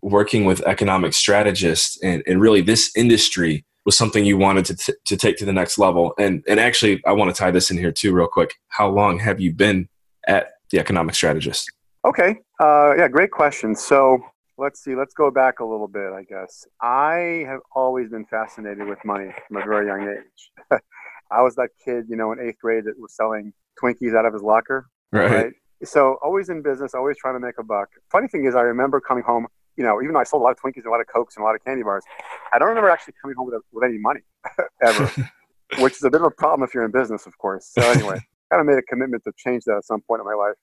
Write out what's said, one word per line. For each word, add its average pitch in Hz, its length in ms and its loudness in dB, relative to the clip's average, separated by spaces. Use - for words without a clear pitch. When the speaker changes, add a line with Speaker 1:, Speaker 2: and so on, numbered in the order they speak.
Speaker 1:
working 101 460 4
with 92 160 2
economic 95 500 2
strategists 95 880 0
and, 87 240 -2
and 92 140 2
really 107 220 6
this 110 340 2
industry 98 720 2
was 104 120 2
something 107 280 2
you 101 140 4
wanted 95 280 4
to, 92 100 -6
t-, - 180 -4
to 101 140 -2
take 107 200 2
to 107 60 -8
the 98 80 -2
next 92 240 -2
level? 87 420 2
And, 95 300 0
and 104 100 4
actually, 113 460 2
I 92 80 4
wanna 101 220 2
tie 92 160 0
this 90 200 2
in 92 60 -4
here 85 160 -2
too 95 220 0
real 85 140 2
quick. - 260 0
How 104 200 0
long 98 300 2
have 104 200 0
you 90 140 0
been 95 360 2
at - 260 0
the 92 80 2
Economic 82 360 -2
Strategist? 76 560 -2
Speaker 2:
Okay. 190 300 2
Uh, 147 380 6
yeah, 170 120 4
great 165 240 0
question. 139 420 -2
So 131 440 4
let's 139 260 -8
see, 135 120 -8
let's 135 180 -6
go 147 180 2
back 131 300 0
a 120 40 -8
little 107 240 -8
bit, 98 240 -10
I 98 100 -14
guess. 95 440 -18
I 160 680 -2
have 131 120 -10
always 127 340 -2
been 110 180 -12
fascinated 107 640 -10
with 101 160 -12
money 98 260 -6
from 104 120 -10
a 98 80 -6
very 104 220 -2
young 101 200 -6
age. - 720 -8
<laughs> - 260 -20
I 117 120 0
was 127 140 0
that 127 140 -4
kid, 120 240 -6
you 113 80 -10
know, 110 160 -4
in 117 80 -10
eighth 117 220 -10
grade 113 220 -2
that 107 140 -10
was 110 160 -20
selling 107 380 -4
Twinkies 120 340 -2
out 110 80 4
of 113 80 0
his 104 100 -8
locker. 113 440 0
Speaker 1:
Right. 104 180 2
Speaker 2:
Right? 113 220 0
So 135 380 2
always 185 260 -4
in 165 140 -8
business, 139 320 -6
always 135 240 -4
trying 131 160 -6
to 123 60 -8
make 123 180 -10
a 120 40 -10
buck. 104 280 -6
Funny 233 180 0
thing 147 180 -4
is, 123 80 0
I 123 80 4
remember 127 360 0
coming 127 240 -4
home, 117 240 -2
you 139 80 -4
know, 110 160 2
even 147 140 -6
though 143 60 4
I 120 40 2
sold 151 160 -2
a 120 40 -2
lot 123 80 4
of 117 60 -4
Twinkies 135 180 -8
and 117 100 -14
a 113 40 -6
lot 117 120 0
of - 40 -6
Cokes - 300 -6
and 107 60 -10
a - 20 -6
lot 110 100 0
of 107 120 -10
candy 131 160 -6
bars, 98 200 -4
I 120 80 2
don't 156 100 4
remember 220 200 2
actually 165 320 0
coming 139 160 -14
home 131 80 -8
with, 123 120 -10
a, 110 40 -8
with 117 120 -4
any 117 140 -2
money 120 220 -2
<laughs> - 300 -6
ever, 120 280 2
Speaker 1:
<laughs> - 360 -14
Speaker 2:
which 131 120 4
is - 100 -14
a 139 60 2
bit 151 140 2
of 165 60 2
a - 20 2
problem 156 360 -2
if - 60 -12
you're 120 140 -4
in 107 60 -6
business, 113 340 -4
of - 100 -20
course. 95 380 -8
So 127 80 2
anyway, 110 360 2
Speaker 1:
<laughs> - 140 -10
Speaker 2:
kinda 170 140 2
made 143 140 4
a 123 40 -4
commitment 123 420 -6
to 107 120 -10
change 123 280 -6
that 110 120 0
at 101 80 -6
some 107 240 -6
point 113 120 -2
in 101 60 -12
my 104 60 -6
life. 104 300 -2